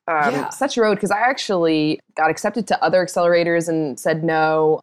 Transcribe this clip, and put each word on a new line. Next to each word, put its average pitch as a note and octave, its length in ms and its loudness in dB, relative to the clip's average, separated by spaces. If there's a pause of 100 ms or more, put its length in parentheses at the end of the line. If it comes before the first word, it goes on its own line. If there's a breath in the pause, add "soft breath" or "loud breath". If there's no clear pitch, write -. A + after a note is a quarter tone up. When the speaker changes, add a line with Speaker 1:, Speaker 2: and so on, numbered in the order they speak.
Speaker 1:
um, D3+ 240 0
Speaker 2:
Yeah. C#3+ 160 -4
Speaker 1:
such - 280 -4
a B3 60 0
road, G#3 160 2
'cause G3 140 -4
I G#3 80 -2
actually E3+ 800 0 (160)
got D#3 140 2
accepted G#3 380 -4
to - 160 0
other F3 200 2
accelerators E3+ 640 2
and D#3 320 -2
said D#3+ 240 -2
no. D#3 580 2